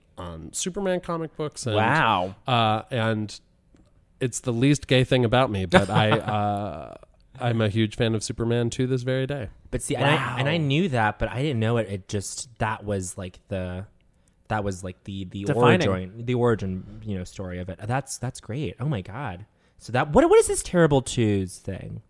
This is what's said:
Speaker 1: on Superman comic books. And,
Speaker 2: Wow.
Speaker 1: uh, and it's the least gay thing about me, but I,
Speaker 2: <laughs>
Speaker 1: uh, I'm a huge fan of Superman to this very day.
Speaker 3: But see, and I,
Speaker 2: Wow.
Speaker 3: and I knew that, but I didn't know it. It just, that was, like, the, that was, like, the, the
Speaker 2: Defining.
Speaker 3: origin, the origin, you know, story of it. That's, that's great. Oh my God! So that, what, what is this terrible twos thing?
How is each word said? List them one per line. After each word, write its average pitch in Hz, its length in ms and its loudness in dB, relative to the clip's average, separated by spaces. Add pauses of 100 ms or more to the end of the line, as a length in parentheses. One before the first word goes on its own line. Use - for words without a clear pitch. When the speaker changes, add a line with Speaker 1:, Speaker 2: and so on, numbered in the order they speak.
(180)
Speaker 1:
on 82 340 -12
Superman 185 480 -2
comic 165 360 -6
books. 151 300 -8
And, 107 100 0
Speaker 2:
Wow. 110 580 2 (140)
Speaker 1:
uh, 113 420 2
and 110 480 -2 (800)
it's 127 200 -4
the 123 120 -2
least 135 360 4
gay 127 160 6
thing 127 200 4
about 113 260 4
me, 98 160 0
but 90 240 4
I, 107 200 4
Speaker 2:
<laughs> 110 80 4
Speaker 1:
uh, 101 760 -2 (460)
I'm 120 200 2
a 110 80 4
huge 107 280 0
fan 113 180 2
of 107 100 -2
Superman 117 460 0
to 127 160 -2
this 127 160 -2
very 131 240 -2
day. 131 220 -6 (220)
Speaker 3:
But 123 120 -4
see, - 140 -4
and 135 80 0
I, 143 120 4
Speaker 2:
Wow. 127 220 -4
Speaker 3:
and 135 100 0
I 160 100 2
knew 156 320 2
that, 110 280 0
but 110 120 -4
I 117 120 -4
didn't 139 180 -2
know 117 180 2
it. 104 100 -2
It 98 200 -8
just, - 400 -6 (100)
that 107 260 -4
was, 98 320 -4
like, 92 220 -12 (100)
the, 92 380 -6 (600)
that 107 160 -2
was, 95 200 -6
like, 92 200 -12
the, 98 200 -8
the 98 200 -8
Speaker 2:
Defining. 120 440 4
Speaker 3:
origin, 95 380 -4
the 123 80 0
origin, 107 720 0
you 107 120 -6
know, 90 80 -8
story 90 340 -10
of 90 100 -8
it. 90 140 -10
That's, 123 360 -4
that's 123 220 -8
great. 117 400 -6
Oh 120 60 -4
my 135 140 -2
God! 101 460 -10 (320)
So - 140 -12
that, 135 200 0
what, 277 160 8
what 415 120 8
is 427 80 4
this 392 140 -2
terrible 151 400 6
twos 101 560 0
thing? 104 520 -12